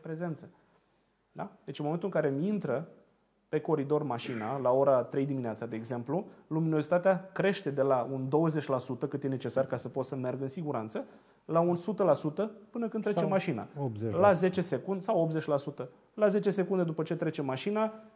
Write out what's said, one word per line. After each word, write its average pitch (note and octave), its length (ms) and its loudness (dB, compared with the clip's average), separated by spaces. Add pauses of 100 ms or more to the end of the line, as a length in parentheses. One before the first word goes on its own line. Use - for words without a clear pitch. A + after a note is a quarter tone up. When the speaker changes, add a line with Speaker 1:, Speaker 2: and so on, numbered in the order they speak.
Speaker 1:
prezență. D#3+ 480 -8 (840)
Da? G3 180 -10 (140)
Deci C#3+ 140 -10
în D3+ 60 -4
momentul E3+ 300 -2
în D#3+ 60 2
care C#3 160 2
mi D#3+ 100 0
intră E3 420 -2 (600)
pe D#3 120 0
coridor C#3+ 420 2
mașina, A#2+ 560 -4
la B2 120 4
ora C3+ 320 8
trei C#3 240 -2
dimineața, A#2+ 400 -4
de A2+ 100 -6
exemplu, A#2+ 500 -4 (200)
luminozitatea E3 880 2
crește F#3 380 0
de C3+ 120 2
la C3 300 2
un C3 160 -4
douăzeci D3+ 380 2
la C3 120 0
sută, B2+ 280 -4
cât C#3 180 -4
e C#3 40 -2
necesar C3 380 0
ca C3 100 -4
să B2 120 -8
pot C3 160 -4
să C#3 120 -8
merg B2+ 240 -4
în C3+ 60 -4
siguranță, C3+ 580 -6 (400)
la E3 160 2
un F3 140 4
sută F3+ 280 -2
la D#3+ 120 6
sută F3 360 -2 (200)
până A#3 180 -4
când G#3+ 140 -6
trece G#3 160 -2
Speaker 2:
Sau E3+ 100 2
Speaker 1:
mașina. E3+ 380 0 (100)
Speaker 2:
optzeci A2+ 260 -4
la A2+ 80 -2
sută. E3 100 0
Speaker 1:
La G3+ 120 8
zece F#3 280 2
secunde, F#3 400 -4
sau F#3+ 200 0
optzeci D#3 260 0
la D3 100 2
sută. C3 320 -6 (260)
La G#3+ 120 4
zece G3+ 240 4
secunde F#3 340 2
după D#3+ 180 -2
ce D#3+ 140 -4
trece D#3 260 -2
mașina, G#3 500 -2 (240)